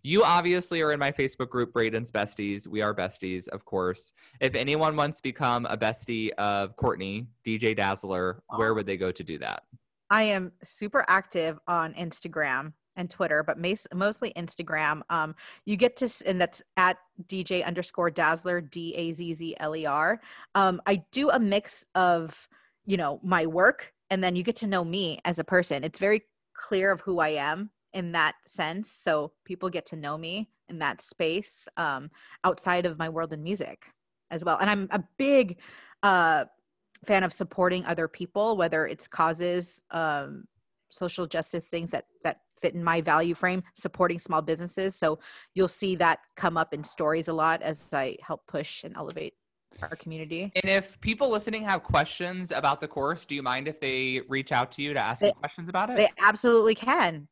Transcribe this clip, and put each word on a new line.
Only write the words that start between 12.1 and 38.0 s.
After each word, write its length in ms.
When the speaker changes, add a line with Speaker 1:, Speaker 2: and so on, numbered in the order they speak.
Speaker 2:
and 120
Twitter, 320
but 160
mas-, 360
mostly 400
Instagram. 760
Um, 260
you 120
get 180
to, 100
s-, 160
and 180
that's 220
at 220
D 200
J 180
underscore 480
Dazzler, 480
D 360
A 180
Z 220
Z 260
L 120
E 120
R. 340
Um, 320
I 120
do 180
a 100
mix 460
of, 540
you 140
know, 260
my 220
work, 480
and 120
then 140
you 80
get 140
to 100
know 160
me 400
as 160
a 60
person. 400
It's 120
very 260
clear 380
of 80
who 200
I 100
am 400
in 180
that 220
sense. 440
So 420
people 240
get 180
to 80
know 220
me 320
in 120
that 200
space, 680
um, 320
outside 440
of 100
my 100
world 260
in 100
music 420
as 120
well. 160
And 80
I'm 220
a 140
big, 420
uh, 440
fan 180
of 80
supporting 540
other 220